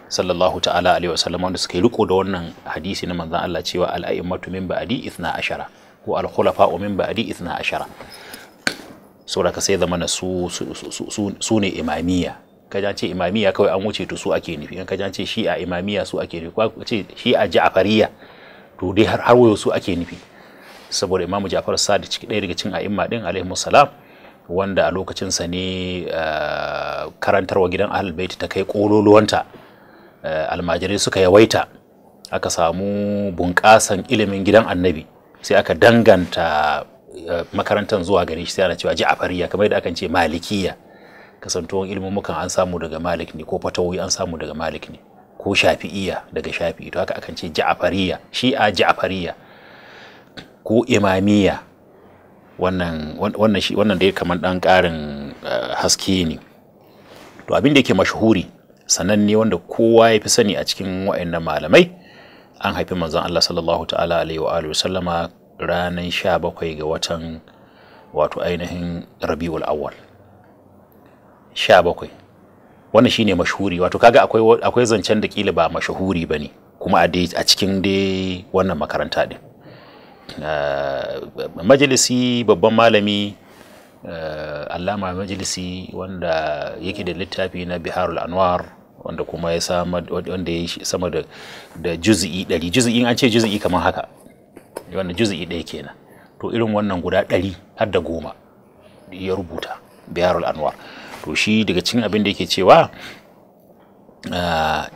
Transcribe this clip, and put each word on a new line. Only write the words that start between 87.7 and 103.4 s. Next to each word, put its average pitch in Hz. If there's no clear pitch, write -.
Biharul 85
Anwar, 90
wanda -
kuma 85
ya 85
samar, 87
wanda 85
ya 82
yi 85
sama 90
da, 80
da 85
juz'i 92
ɗari. 87
Juz'i, 120
an 120
ce 135
juz'i 107
kamar 90
haka. 90
Wannan 90
juz'i 98
ɗaya 82
kenan. 73
To, -
irin 113
wannan 101
guda 90
ɗari 95
har 110
da 92
goma 82
ya 92
rubuta, 82
Biharul 87
Anwar. 73
To, 76
shi 110
daga 90
cikin 120
abin 107
da 101
yake 92
cewa, 101